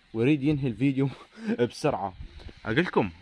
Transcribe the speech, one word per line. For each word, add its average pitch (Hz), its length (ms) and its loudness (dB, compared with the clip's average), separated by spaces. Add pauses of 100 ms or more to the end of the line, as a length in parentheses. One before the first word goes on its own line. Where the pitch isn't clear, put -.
(140)
ويريد 127 300 2
ينهي 143 240 0
الفيديو 131 420 2 (280)
<laughs> 202 320 0
بسرعة. 101 440 -2 (520)
اقول 113 120 -2
لكم، 160 320 2 (120)